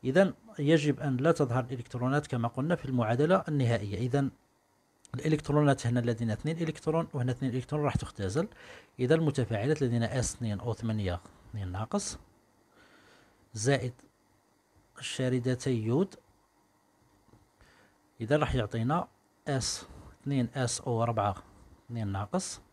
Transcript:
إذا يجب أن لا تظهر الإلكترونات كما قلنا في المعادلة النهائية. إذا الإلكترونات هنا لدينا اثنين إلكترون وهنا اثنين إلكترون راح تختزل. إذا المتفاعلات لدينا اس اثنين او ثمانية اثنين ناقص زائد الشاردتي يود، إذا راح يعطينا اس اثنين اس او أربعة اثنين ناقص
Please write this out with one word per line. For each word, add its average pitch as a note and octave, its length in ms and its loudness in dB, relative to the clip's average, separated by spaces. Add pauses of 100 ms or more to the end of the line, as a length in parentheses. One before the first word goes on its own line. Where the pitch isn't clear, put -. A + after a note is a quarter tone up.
إذا D#3 300 4 (240)
يجب D3 420 4
أن C#3 160 0
لا C#3+ 160 4
تظهر B2+ 320 2
الإلكترونات B2+ 640 -2
كما A#2 220 -2
قلنا D3+ 280 -2
في - 80 -8
المعادلة B2+ 640 2
النهائية. A#2 500 0
إذا B2+ 300 0 (880)
الإلكترونات D3 720 2
هنا A#2+ 140 2
لدينا A#2 320 0
اثنين D3+ 260 -4
إلكترون D#3+ 560 -2
وهنا B2+ 180 0
اثنين B2 220 -4
إلكترون D3 300 -2
راح C#3+ 120 2
تختزل. G#2+ 520 -2 (500)
إذا B2+ 160 4
المتفاعلات C#3 680 0
لدينا A#2 360 0
اس - 160 -2
اثنين G#2+ 260 -4
او A#2 140 -4
ثمانية G#2 460 -2 (300)
اثنين G2 220 -8
ناقص A2 460 -4 (1400)
زائد B2 380 0 (1040)
الشاردتي B2+ 840 0
يود، B2+ 320 2 (2000)
إذا A#2+ 160 2
راح D3+ 180 2
يعطينا A#2+ 540 0 (400)
اس - 380 -2 (360)
اثنين C3+ 320 0
اس B2+ 260 -2
او A#2 220 0
أربعة G#2+ 320 2 (520)
اثنين A2+ 220 -4
ناقص G2+ 520 -4 (120)